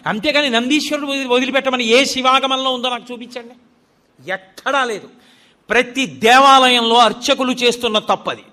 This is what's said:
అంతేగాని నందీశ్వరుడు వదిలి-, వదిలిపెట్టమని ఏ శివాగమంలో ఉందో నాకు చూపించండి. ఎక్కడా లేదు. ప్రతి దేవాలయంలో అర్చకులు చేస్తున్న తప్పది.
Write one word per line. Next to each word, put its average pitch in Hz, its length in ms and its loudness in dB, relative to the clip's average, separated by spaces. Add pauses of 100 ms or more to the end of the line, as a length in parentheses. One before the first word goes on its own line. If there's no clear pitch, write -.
అంతేగాని 269 440 -2
నందీశ్వరుడు 285 560 -2
వదిలి-, 269 220 -6
వదిలిపెట్టమని 254 560 -2
ఏ 240 200 4
శివాగమంలో 262 640 -2
ఉందో 254 180 -6
నాకు 247 240 -10
చూపించండి. 240 420 -16 (800)
ఎక్కడా 254 520 -6
లేదు. 214 240 -10 (600)
ప్రతి 247 360 0
దేవాలయంలో 247 880 4
అర్చకులు 247 580 2
చేస్తున్న 240 460 -2
తప్పది. 185 440 -4 (100)